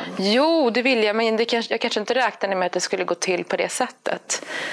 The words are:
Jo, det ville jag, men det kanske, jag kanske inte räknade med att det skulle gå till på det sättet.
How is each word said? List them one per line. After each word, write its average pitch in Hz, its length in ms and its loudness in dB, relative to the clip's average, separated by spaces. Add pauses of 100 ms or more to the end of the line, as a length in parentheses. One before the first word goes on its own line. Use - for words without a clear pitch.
(180)
Jo, 262 520 4
det 233 120 2
ville 233 240 2
jag, 208 100 2
men 220 220 2
det 233 80 2
kanske, 226 280 -2
jag 226 80 -2
kanske 226 180 -2
inte 214 140 -2
räknade 208 420 0
med 185 100 0
att 180 60 -2
det 185 80 -2
skulle 185 240 -2
gå 175 120 -2
till 175 280 -2
på 190 140 -2
det 190 120 0
sättet. - 760 -4 (280)